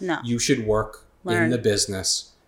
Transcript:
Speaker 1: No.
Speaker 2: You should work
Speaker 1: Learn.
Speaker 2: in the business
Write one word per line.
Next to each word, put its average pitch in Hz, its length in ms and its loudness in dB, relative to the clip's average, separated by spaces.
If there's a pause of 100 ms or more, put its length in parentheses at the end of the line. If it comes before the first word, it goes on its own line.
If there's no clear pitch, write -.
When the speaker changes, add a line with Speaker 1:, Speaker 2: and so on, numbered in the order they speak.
Speaker 1:
No. 180 220 -4
Speaker 2:
You 120 160 -2
should 117 280 2
work 107 400 0 (180)
Speaker 1:
Learn. 175 200 2
Speaker 2:
in - 60 2
the - 80 0
business 101 720 -2 (160)